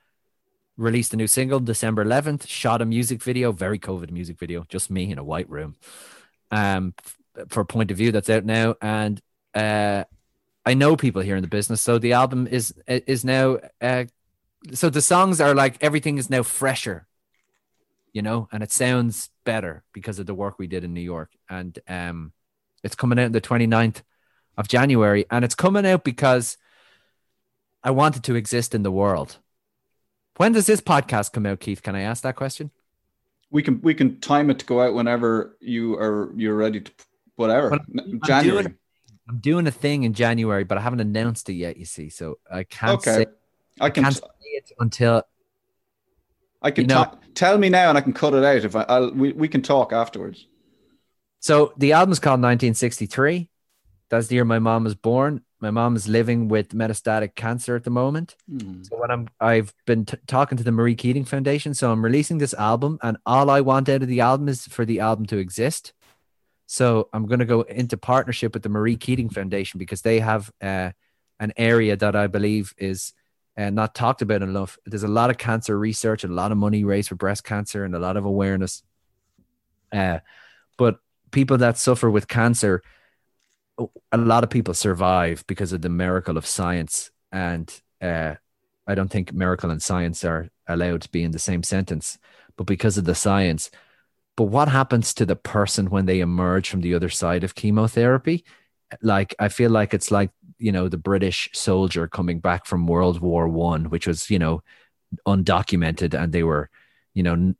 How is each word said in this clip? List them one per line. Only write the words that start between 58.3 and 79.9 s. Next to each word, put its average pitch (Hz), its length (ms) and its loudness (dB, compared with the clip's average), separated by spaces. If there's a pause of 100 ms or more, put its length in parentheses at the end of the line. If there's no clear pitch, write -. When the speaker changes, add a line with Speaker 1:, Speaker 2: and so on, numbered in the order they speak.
Speaker 2:
Hmm. 95 320 -12
Speaker 1:
So 92 140 -14
when 117 140 -4
I'm, 117 180 -4 (100)
I've 113 360 2 (120)
been 113 200 0
t-, - 100 -10 (100)
talking 135 300 0
to 117 80 -4
the 117 80 0
Marie 117 220 2
Keating 123 320 -2
Foundation. 139 480 -2
So 123 180 0
I'm 113 100 0
releasing 143 360 2
this 143 160 -2
album, 123 480 0
and 113 240 -2
all 135 240 4
I 139 100 6
want 131 300 2
out 135 120 2
of 127 60 -4
the 123 140 2
album 135 260 2
is 131 180 -6
for - 200 -4
the 110 140 0
album 110 260 0
to 107 100 -4
exist. 104 560 -4 (720)
So 117 460 2
I'm 110 140 -4
gonna 123 180 0
go 117 180 2
into 117 340 -4
partnership 123 560 0
with 101 120 -8
the 110 40 -6
Marie 107 280 0
Keating 123 340 -4
Foundation 95 480 -6
because 92 240 -10
they 113 180 2
have, 110 300 -2 (100)
uh, 95 300 -4 (480)
an 107 180 -6
area 113 400 4
that 104 200 0
I 104 100 2
believe 104 520 -2
is, 95 360 -8 (420)
uh, 101 140 -4
not 107 240 -2
talked 123 280 -2
about 104 200 0
enough. 95 340 -6 (100)
There's 104 180 -8
a 107 40 -2
lot 113 220 2
of 123 80 -2
cancer 113 400 -2
research, 110 460 -2
a 92 40 -6
lot 90 240 -2
of 104 60 2
money 104 260 2
raised 101 260 0
for 95 40 -8
breast 98 300 -4
cancer, 104 400 -6
and 92 100 -6
a 87 60 -4
lot 90 160 -2
of 101 80 -4
awareness. 98 580 -2 (1120)